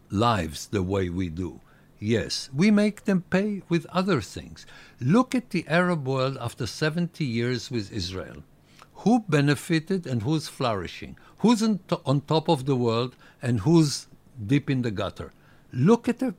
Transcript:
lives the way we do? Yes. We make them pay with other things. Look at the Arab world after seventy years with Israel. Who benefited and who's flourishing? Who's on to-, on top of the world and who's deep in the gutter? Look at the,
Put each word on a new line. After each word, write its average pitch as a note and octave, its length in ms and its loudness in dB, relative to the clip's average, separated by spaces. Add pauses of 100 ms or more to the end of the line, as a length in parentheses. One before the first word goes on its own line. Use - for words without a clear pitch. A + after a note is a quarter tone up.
(120)
lives G2 560 0
the G2+ 160 0
way F#2 260 -2
we F2 200 -4
do? D#2+ 320 -8 (380)
Yes. G#2+ 540 -2
We F#3 180 4
make G#3 340 2
them F#3+ 240 2
pay G3 400 -2
with E3+ 180 0
other F#3 340 0
things. D#2+ 440 -14 (340)
Look G#3 360 2
at - 160 -4
the E3 160 -2
Arab E3+ 400 0
world C3+ 340 -2
after A#2+ 240 -6
seventy D#3+ 600 -4
years A#2 440 -2
with A2 220 -4
Israel. F2 520 -8 (600)
Who A3+ 260 4
benefited D#3 800 0
and A#2+ 160 -2
who's D3+ 240 -2
flourishing? F#2+ 720 -6 (220)
Who's G#3+ 240 4
on A3 160 0 (100)
to-, E3 160 -2
on C#3 160 2
top D#3 280 0
of C3+ 160 2
the C#3 100 2
world A#2+ 400 0 (260)
and A#2+ 200 0
who's D3+ 460 4 (460)
deep C#3+ 160 0
in C3+ 120 0
the A#2 100 -2
gutter? F#2 400 -6 (400)
Look G#3 380 4
at A#3 100 -2
the, B3+ 200 -2